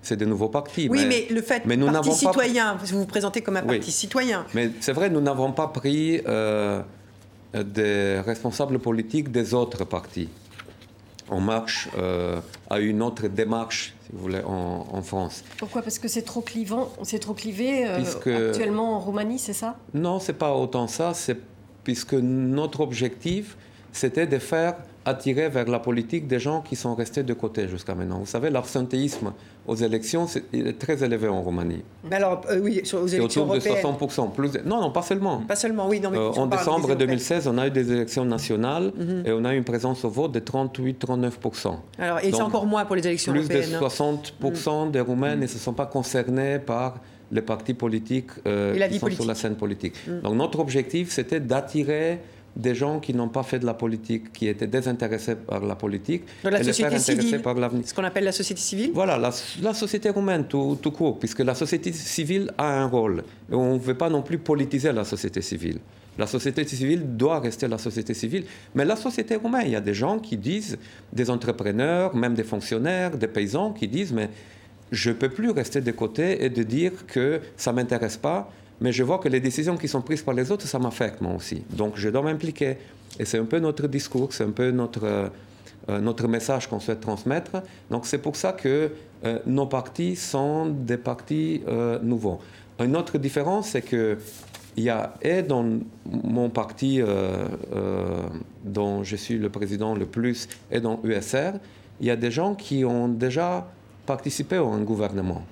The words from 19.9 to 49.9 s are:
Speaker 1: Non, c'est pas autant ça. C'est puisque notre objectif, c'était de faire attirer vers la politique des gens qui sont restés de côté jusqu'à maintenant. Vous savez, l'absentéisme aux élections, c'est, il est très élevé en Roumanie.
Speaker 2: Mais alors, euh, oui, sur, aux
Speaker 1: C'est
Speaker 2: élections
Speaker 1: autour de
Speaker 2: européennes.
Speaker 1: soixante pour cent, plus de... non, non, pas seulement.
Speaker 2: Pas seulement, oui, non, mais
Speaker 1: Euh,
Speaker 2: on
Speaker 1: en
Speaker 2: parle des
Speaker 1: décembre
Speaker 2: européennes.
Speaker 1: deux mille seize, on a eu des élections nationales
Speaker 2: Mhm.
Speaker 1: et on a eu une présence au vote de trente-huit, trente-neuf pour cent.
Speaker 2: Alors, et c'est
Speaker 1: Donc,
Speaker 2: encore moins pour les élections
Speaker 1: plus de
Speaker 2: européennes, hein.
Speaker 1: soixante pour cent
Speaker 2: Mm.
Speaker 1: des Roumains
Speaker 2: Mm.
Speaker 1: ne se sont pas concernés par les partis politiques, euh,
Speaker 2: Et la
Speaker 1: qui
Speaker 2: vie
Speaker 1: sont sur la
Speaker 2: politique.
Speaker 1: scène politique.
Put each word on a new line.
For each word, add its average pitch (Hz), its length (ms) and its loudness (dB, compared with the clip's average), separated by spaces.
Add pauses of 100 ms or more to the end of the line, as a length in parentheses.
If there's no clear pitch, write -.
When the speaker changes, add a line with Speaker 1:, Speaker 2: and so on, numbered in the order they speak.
Speaker 1:
Non, 175 280 0
c'est 180 140 -2
pas 147 200 2
autant 127 320 2
ça. 165 280 0
C'est - 240 -2 (440)
puisque - 320 -2
notre 131 640 2
objectif, 143 800 0 (360)
c'était 151 360 2
de 139 100 4
faire 170 360 2 (300)
attirer 135 440 2
vers 127 200 2
la 120 100 2
politique 120 480 0
des 127 140 2
gens 147 220 0
qui 151 120 -6
sont 120 220 -2
restés 120 260 -2
de 123 100 0
côté 107 360 -2
jusqu'à 92 260 -6
maintenant. 92 240 -2
Vous 98 80 -6
savez, 123 240 -2
l'absentéisme 127 840 -2 (320)
aux 117 120 -2
élections, 113 500 2
c'est, - 160 -4 (100)
il 120 140 0
est 120 140 -4
très 139 240 2
élevé 113 240 2
en 95 140 0
Roumanie. 87 420 -2 (260)
Speaker 2:
Mais 190 60 0
alors, 185 240 2 (100)
euh, 196 80 4
oui, 202 240 2
sur, 180 200 -2
aux 180 40 2
Speaker 1:
C'est 180 120 2
Speaker 2:
élections - 240 2
Speaker 1:
autour - 120 2
de - 60 4
Speaker 2:
européennes. 190 220 2
Speaker 1:
soixante 143 180 0
pour 139 100 0
cent, 123 160 0
plus 135 240 0
de... 143 160 -4
non, 220 140 0
non, 165 100 2
pas 175 120 0
seulement. 190 400 0
Speaker 2:
Pas 208 120 -2
seulement, 214 340 0
oui, 208 120 2
non, 196 100 0
mais 147 80 2
Speaker 1:
Euh, 110 120 2
Speaker 2:
on - 0 -
Speaker 1:
en - 40 0
Speaker 2:
parle 131 160 2
des - 60 2
Speaker 1:
décembre 165 220 4
Speaker 2:
européennes. 135 200 2
Speaker 1:
deux 131 80 6
mille 127 140 2
seize, 165 260 2
on 120 100 4
a 131 120 4
eu - 20 2
des 127 220 4
élections 120 320 2
nationales 123 760 2
Speaker 2:
Mhm. 180 280 -2
Speaker 1:
et 113 60 2
on 113 120 2
a 127 100 2
eu 135 40 4
une 123 60 2
présence 123 400 0
au 113 60 2
vote 139 220 0
de 120 80 2
trente-huit, 131 580 -2
trente-neuf 123 400 0
pour - 160 -4
cent. 82 300 -4 (160)
Speaker 2:
Alors, 170 180 0
et 170 60 -2
c'est 196 80 4
Speaker 1:
Donc, 226 80 6
Speaker 2:
encore 214 260 2
moins 208 180 2
pour 202 120 0
les 170 100 2
élections 170 260 0
Speaker 1:
plus 151 140 2
de 147 80 0
Speaker 2:
européennes, 160 220 2
hein. - 20 -2
Speaker 1:
soixante 147 640 0
pour 160 160 0
cent 156 300 0
Speaker 2:
Mm. 156 40 0
Speaker 1:
des 135 100 2
Roumains 127 360 2
Speaker 2:
Mm. 143 40 0
Speaker 1:
ne 131 60 0
se 117 120 -6
sont 120 140 -4
pas 135 140 -2
concernés 131 720 0
par 127 380 -2 (340)
les 110 120 2
partis 110 320 -2
politiques, 120 560 0 (180)
euh, 101 260 4
Speaker 2:
Et - 60 2
la 190 80 4
Speaker 1:
qui 180 60 0
Speaker 2:
vie 101 40 2
Speaker 1:
sont 110 80 0
sur 101 40 2
la - 80 -4
Speaker 2:
politique. 113 220 0
Speaker 1:
scène 107 140 0
politique. 101 400 -4 (140)